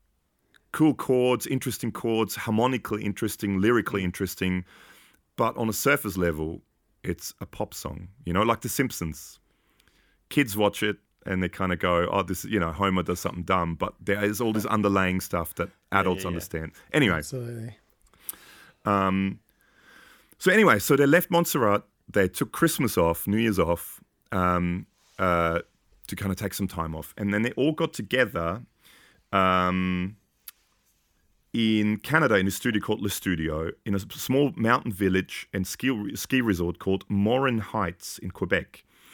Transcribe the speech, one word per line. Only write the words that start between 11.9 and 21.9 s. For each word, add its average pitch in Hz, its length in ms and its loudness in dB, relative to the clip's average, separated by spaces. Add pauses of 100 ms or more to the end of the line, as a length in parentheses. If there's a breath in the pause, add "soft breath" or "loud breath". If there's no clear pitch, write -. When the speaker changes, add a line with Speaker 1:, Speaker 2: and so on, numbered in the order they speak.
Speaker 1:
"Oh, 98 120 2
this," 90 220 -6
you 98 160 0
know, 82 120 0
Homer 92 300 0
does 87 180 -2
something - 220 -6
dumb, 85 320 0
but 95 260 -4
there 101 240 -2
is 104 160 0
all 113 120 0
this 107 140 -2
underlying 98 540 2
stuff - 360 -4
that 85 120 -4 (220)
Speaker 2:
Yeah, 98 100 6
Speaker 1:
adults 92 180 2
Speaker 2:
yeah, 95 40 -8
yeah. 95 60 -4
Speaker 1:
understand. 82 440 -6 (200 loud breath)
Anyway. 107 260 4
Speaker 3:
Absolutely. 117 580 -10 (1080 loud breath)
Speaker 1:
Um, 98 540 0 (1000 soft breath)
so 185 120 2
anyway, 185 300 8
so 143 160 4
they 143 100 6
left 165 240 6
Montserrat, 131 540 2 (240)